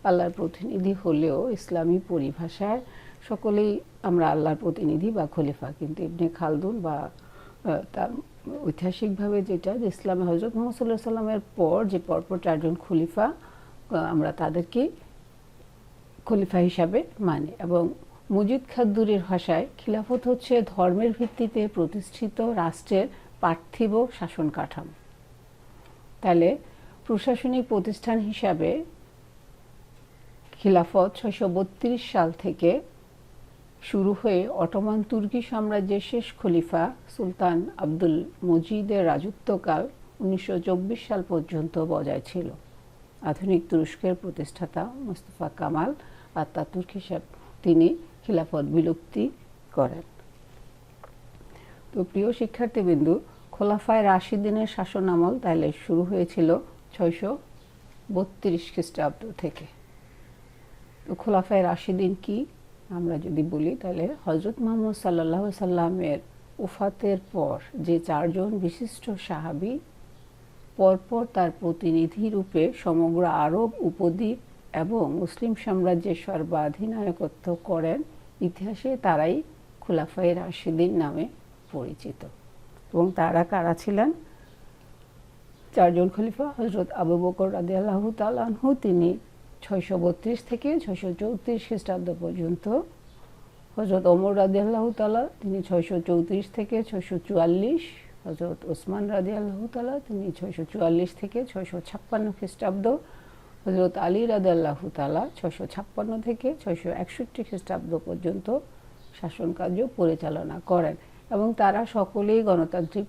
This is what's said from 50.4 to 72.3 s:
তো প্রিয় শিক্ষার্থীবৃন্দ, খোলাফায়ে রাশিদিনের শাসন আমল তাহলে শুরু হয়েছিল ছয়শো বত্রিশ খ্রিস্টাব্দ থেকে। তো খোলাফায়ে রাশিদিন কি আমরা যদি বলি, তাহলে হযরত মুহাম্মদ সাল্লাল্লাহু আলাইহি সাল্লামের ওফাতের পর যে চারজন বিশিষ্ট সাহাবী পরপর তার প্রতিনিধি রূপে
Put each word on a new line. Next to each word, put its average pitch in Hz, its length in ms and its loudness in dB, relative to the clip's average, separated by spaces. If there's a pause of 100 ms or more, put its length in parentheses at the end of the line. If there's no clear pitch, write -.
তো 185 120 -2
প্রিয় 202 280 0
শিক্ষার্থীবৃন্দ, 196 840 2 (340)
খোলাফায়ে 208 500 2
রাশিদিনের 208 640 2
শাসন 190 420 -2
আমল 180 300 4
তাহলে 165 340 2 (140)
শুরু 165 160 4
হয়েছিল 175 560 2 (340)
ছয়শো 190 460 0 (760)
বত্রিশ 180 600 -2
খ্রিস্টাব্দ 165 640 -4
থেকে। 147 280 -8 (1400)
তো 185 80 -6
খোলাফায়ে 190 480 4
রাশিদিন 185 600 0
কি 226 240 -2 (440)
আমরা 170 280 -2
যদি 156 240 -2
বলি, 165 380 0
তাহলে 180 280 -2 (160)
হযরত 190 360 -2
মুহাম্মদ 220 360 0
সাল্লাল্লাহু 170 460 0
আলাইহি 202 160 -4
সাল্লামের 175 600 0 (400)
ওফাতের 202 600 -2 (140)
পর 151 260 -2 (160)
যে 170 260 0
চারজন 175 580 -2
বিশিষ্ট 185 600 -6
সাহাবী 165 600 -6 (1000)
পরপর 196 580 4
তার 175 160 2 (100)
প্রতিনিধি 170 680 2
রূপে 190 440 2